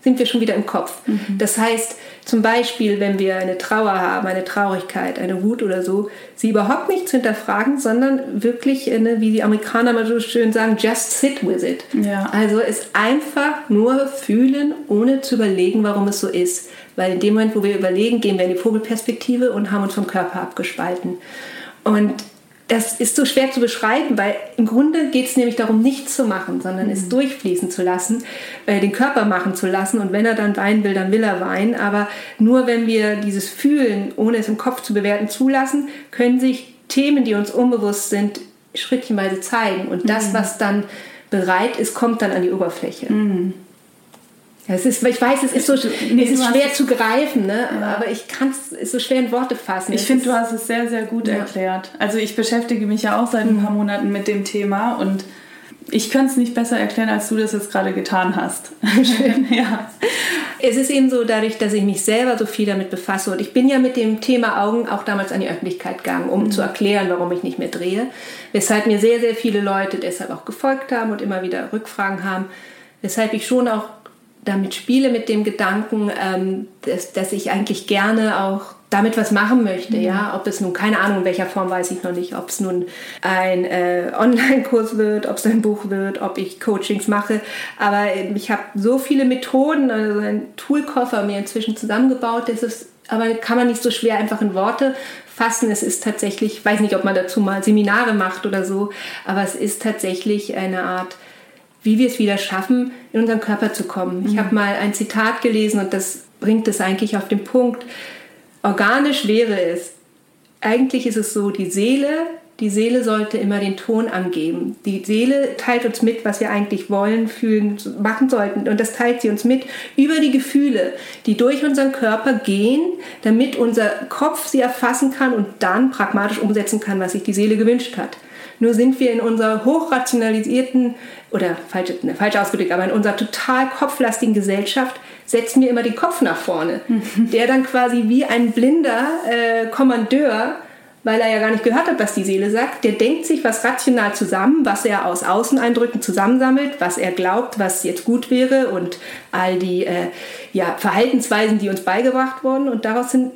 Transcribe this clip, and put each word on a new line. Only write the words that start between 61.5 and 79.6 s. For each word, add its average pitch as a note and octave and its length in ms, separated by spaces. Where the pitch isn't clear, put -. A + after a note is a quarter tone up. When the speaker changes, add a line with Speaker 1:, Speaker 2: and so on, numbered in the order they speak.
Speaker 1:
dass G#3 140
ich G#3 100
mich G3 200
selber A#3 360
so A3 80
viel G#3 200
damit F#3+ 220
befasse F#3+ 440
und F#3 80
ich G3+ 120
bin B3+ 160
ja C4+ 120
mit B3+ 160
dem A3 240
Thema A#3 420
Augen A3+ 260
auch G3+ 140
damals G3 300
an F#3+ 80
die - 80
Öffentlichkeit F3+ 560
gegangen, F3 240
um G3+ 160
Speaker 2:
Mhm. G#3+ 80
Speaker 1:
zu G3+ 100
erklären, G3+ 480
warum F3 220
ich F3+ 100
nicht - 160
mehr - 80
drehe, F#3 400
weshalb G#3 340
mir G#3 140
sehr, A#3 180
sehr A#3 160
viele G#3+ 260
Leute G3 360
deshalb F3+ 340
auch E3 140
gefolgt C4+ 480
haben A3+ 180
und G#3 100
immer G3 220
wieder F3+ 300
Rückfragen G3 500
haben, F#3+ 220
weshalb A3 320
ich G#3 100
schon B3 220
auch A3 200
damit G3 300
spiele, C4 360
mit A3+ 180
dem G#3+ 160
Gedanken, G#3 640
ähm, F#3+ 460
dass, - 280
dass F#3+ 200
ich G3 200
eigentlich G3+ 340
gerne G#3+ 560
auch G3 320
damit G#3+ 260
was A3 140
machen G#3+ 320